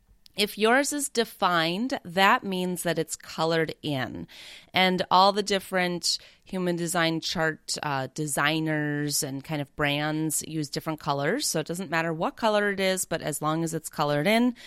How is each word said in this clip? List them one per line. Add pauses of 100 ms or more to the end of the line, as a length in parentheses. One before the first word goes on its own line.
(380)
If
yours
is
defined,
that
means
that
it's
colored
in. (460)
And
all
the
different (260)
human
design
chart,
uh,
designers
and
kind
of
brands
use
different
colors.
So
it
doesn't
matter
what
color
it
is,
but
as
long
as
it's
colored
in, (120)